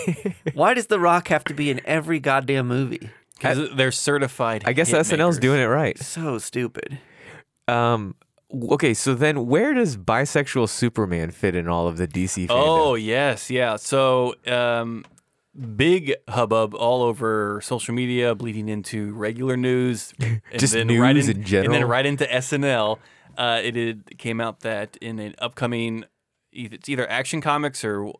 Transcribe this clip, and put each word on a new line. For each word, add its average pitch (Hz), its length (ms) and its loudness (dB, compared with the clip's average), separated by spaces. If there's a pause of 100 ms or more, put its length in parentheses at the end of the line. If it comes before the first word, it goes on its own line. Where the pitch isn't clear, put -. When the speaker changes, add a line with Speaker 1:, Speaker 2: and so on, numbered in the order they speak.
Speaker 1:
<laughs> 170 460 -6
Speaker 2:
Why 180 200 4
does 240 120 0
The 208 140 2
Rock 175 280 4
have 151 160 2
to 151 100 -6
be 147 160 -2
in 123 140 -2
every 156 360 -2
goddamn 135 480 0
movie? 120 420 -4 (300)
Speaker 3:
'Cause 143 180 2
Speaker 1:
I 143 160 -4
Speaker 3:
they're 131 180 2
certified 131 720 0
Speaker 1:
I 117 80 2
guess 160 180 2
Speaker 3:
hit 165 100 4
Speaker 1:
S 160 120 0
N 156 80 2
L's 170 160 4
Speaker 3:
makers. 123 60 -6
Speaker 1:
doing 139 180 4
it 127 60 2
right. 127 320 0
Speaker 2:
So 147 400 -6
stupid. 127 600 -6 (720)
Speaker 1:
Um, 117 460 2 (340)
w-, 120 260 -4
okay, 143 200 4
so 135 200 0
then 139 340 2
where 226 260 4
does 196 220 2
bisexual 123 720 0
Superman 90 640 -2
fit 90 240 0
in 85 120 -2
all 85 200 2
of 82 80 -2
the 90 100 -2
D 90 220 -2
C 90 180 -4
fandom? 90 40 -2
Speaker 3:
Oh, 147 440 4
yes, 117 560 -2
yeah. 123 240 0
So, 127 640 2 (100)
um, 117 580 -2 (680)
big 147 400 2 (140)
hubbub 110 480 0
all 123 260 2
over 107 580 -2
social 120 320 -6
media, 123 440 0
bleeding 107 320 -6
into 104 460 -6
regular 117 420 -2
news, 127 600 0
Speaker 1:
<laughs> - 40 -8
Speaker 3:
and 113 200 -2 (160)
Speaker 1:
Just 120 180 2
Speaker 3:
then 113 120 0
Speaker 1:
news 117 140 6
Speaker 3:
right 135 160 6
in-, - 120 2
Speaker 1:
in 101 140 -2
general? 101 320 2
Speaker 3:
and 120 80 2
then 123 80 2
right 131 160 2
into 143 260 0
S 127 200 -2
N 139 100 0
L. 113 380 0 (360)
Uh, 117 260 0
it, 117 140 -4
it 113 400 -4
came 113 240 -6
out 117 200 -6
that 107 420 -6
in 113 160 -10
an 104 220 -10
upcoming, 117 640 -4 (520)
eith-, 113 160 -12
it's - 160 -14
either 127 220 -2
Action 135 320 -4
Comics 147 420 -2
or, 104 220 -4 (140)